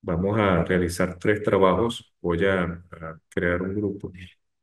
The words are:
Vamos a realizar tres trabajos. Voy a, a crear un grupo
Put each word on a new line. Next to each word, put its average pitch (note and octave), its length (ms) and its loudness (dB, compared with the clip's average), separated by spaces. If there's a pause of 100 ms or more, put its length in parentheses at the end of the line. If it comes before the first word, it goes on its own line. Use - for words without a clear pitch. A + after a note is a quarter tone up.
Vamos F#2+ 360 0
a F#2 260 4
realizar F2+ 540 0
tres G#2 240 0
trabajos. F#2+ 800 2
Voy E2+ 240 0
a, F#2+ 200 2
a E2 640 -12
crear F2 340 -2
un F#2+ 120 -6
grupo G2+ 380 -6 (500)